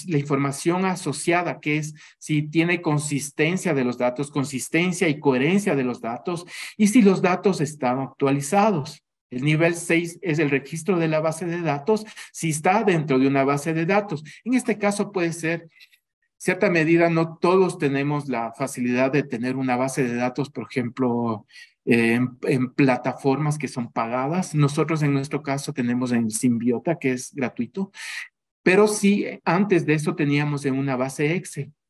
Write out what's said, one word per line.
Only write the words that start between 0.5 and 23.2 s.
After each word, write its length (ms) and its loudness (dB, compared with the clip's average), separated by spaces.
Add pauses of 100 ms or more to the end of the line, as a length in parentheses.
asociada, 760 -2
que 160 -2
es 160 -6 (260)
si 240 -2
tiene 380 0
consistencia 920 -2
de 100 0
los 140 -2
datos, 320 -2
consistencia 760 -2
y 120 -2
coherencia 540 2
de 100 0
los 160 -4
datos, 460 -8 (320)
y 80 4
si 160 6
los 180 6
datos 400 2
están 380 -2
actualizados. 1040 0 (260)
El 140 -4
nivel 300 4
seis 480 -2
es 160 0
el 100 2
registro 500 -2
de 80 2
la 140 0
base 240 -2
de 160 -4
datos, 460 -2 (260)
si 160 -4
está 340 2
dentro 360 2
de 80 4
una 180 2
base 300 0
de 100 -2
datos. 400 -2 (180)
En 120 -2
este 240 0
caso 340 -2
puede 220 -2
ser, 340 -4 (680)
cierta 320 0
medida, 400 4
no 260 0
todos 400 4
tenemos 520 -2
la 240 -2
facilidad 600 -2
de 120 2
tener 320 -4
una 200 -2
base 260 -2
de 120 -2
datos, 340 -2
por 220 -10
ejemplo, 760 -2 (380)
eh, 300 4
en, 300 -2
en 280 0
plataformas 840 0